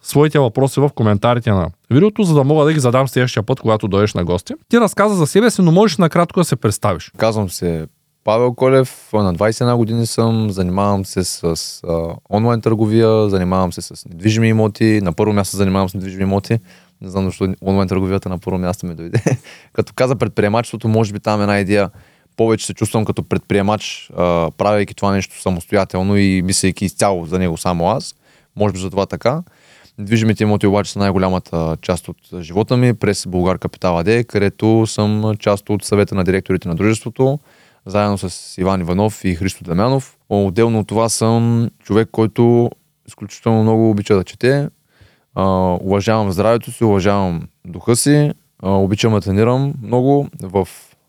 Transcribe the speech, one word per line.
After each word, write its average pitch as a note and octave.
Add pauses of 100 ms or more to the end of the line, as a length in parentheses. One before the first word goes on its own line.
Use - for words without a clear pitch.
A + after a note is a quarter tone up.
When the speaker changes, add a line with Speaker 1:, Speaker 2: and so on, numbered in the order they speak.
Speaker 1:
своите D3+
въпроси C3
в C#3+
коментарите A#2
на F2+ (200)
видеото, G#3
за E3+
да C#3+
мога D3+
да D3+
ги D#3
задам B2+
следващия B2
път, B2+
когато A2
дойдеш G2
на F2
гости. F2 (140)
Ти A#3
разказа G#3
за E3+
себе G#3+
си, G3
но E3+
можеш F#3
накратко F3
да F3
се -
представиш. -
Speaker 2:
Казвам G#2+
се E2 (380)
Павел A#2+
Колев, C3
на G2+
двайсет G#2
и B2+
една A#2+
години A2+
съм, A2+
занимавам F#2+
се F#2+
с, - (440)
а, E2 (160)
онлайн A2+
търговия, A2
занимавам F#2
се F2+
с -
недвижими G#2+
имоти. A2
На F2+
първо G#2+
място G2+
занимавам G2
с F2+
недвижими F#2+
имоти. G2 (420)
Не F#2+
знам F#2+
защо F#2
онлайн F#2+
търговията F#2+
на F2+
първо F#2
място F2+
ми E2+
дойде. E2+ (260)
<laughs> -
Като -
каза B2+
предприемачеството, G#2+
може A2
би G2+
там G#2+
една G2+
идея G2+ (460)
повече A2+
се -
чувствам A2
като G#2
предприемач, -
а, F2
правейки G2+
това G2
нещо -
самостоятелно F#2+
и F#2+
мислейки F#2+
изцяло F#2
за F2
него F2
само F2
аз. B2 (420)
Може G2+
би F2+
за F#2
това F#2+
така. B2 (560)
Недвижимите A2
имоти G#2
обаче G2
са -
най-голямата F#2
част -
от F2 (240)
живота F#2
ми B2
през -
Българ F2+
Капитал F2
А E2+
Д, A2+
където A2
съм G#2+
част -
от G#2
съвета G2+
на F#2+
директорите F#2
на E2+
дружеството, A2+ (480)
заедно G2+
с -
Иван F#2+
Иванов F#2
и F#2
Христо F2+
Дамянов. A#2 (120)
Отделно G#2
от G2+
това A2+
съм A#2 (120)
човек, A2+
който A#2+ (380)
изключително A2
много A2
обича G#2
да F#2
чете. C#3+ (680)
А, F#2+ (360)
уважавам G2+
здравето A2
си, -
уважавам G2 (180)
духа F#2
си, D3 (300)
а, F#2
обичам G2
да G#2
тренирам A#2
много B2+ (140)
в F#2+ (400)